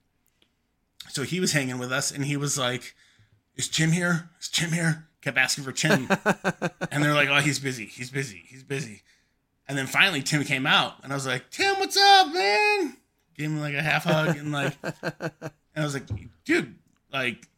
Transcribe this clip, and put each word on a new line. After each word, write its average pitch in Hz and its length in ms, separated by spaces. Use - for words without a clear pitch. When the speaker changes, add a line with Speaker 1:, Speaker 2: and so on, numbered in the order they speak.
Speaker 1:
So 143 140
he 151 160
was 185 120
hanging 127 280
with 123 120
us, 135 200
and 139 140
he 143 120
was 143 200
like, 127 380
"Is - 120
Tim 160 240
here? 175 380
Is - 100
Tim 165 220
here?" 165 360
Kept 135 160
asking 131 260
for 131 80
Tim. 156 420
Speaker 2:
<laughs> 185 40
Speaker 1:
And 147 120
they're 147 100
like, 143 160
"Oh, 139 100
he's 139 200
busy. 127 260
He's 123 260
busy. 117 360
He's 131 160
busy." 127 380
And 139 100
then 131 100
finally 147 340
Tim 143 220
came 135 240
out, 170 360
and 131 80
I 139 40
was 139 120
like, 127 220
"Tim, 392 300
what's 392 180
up, 392 360
man?" 403 640
Gave 151 140
him, 156 100
like, 147 140
a 143 80
half 151 220
hug, 156 340
and, 147 140
like, 139 280
Speaker 2:
<laughs> - 40
Speaker 1:
and - 680
I 156 80
was 143 120
like, 127 80
"Dude, 220 300
like, 127 360